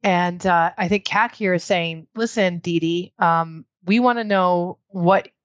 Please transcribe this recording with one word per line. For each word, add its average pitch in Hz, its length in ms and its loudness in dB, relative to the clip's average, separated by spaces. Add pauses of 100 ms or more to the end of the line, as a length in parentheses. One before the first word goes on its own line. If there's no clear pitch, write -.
And, 175 440 0
uh, 170 320 2
I 185 100 -4
think 202 160 -2
cac 220 300 -2
here 196 180 -2
is 170 120 -2
saying, 165 500 -4
"Listen, 208 460 -2
Didi, 170 580 -2
um, 165 480 0 (180)
we 208 160 2
wanna 240 240 2
know 180 540 0 (100)
what 185 400 2 (160)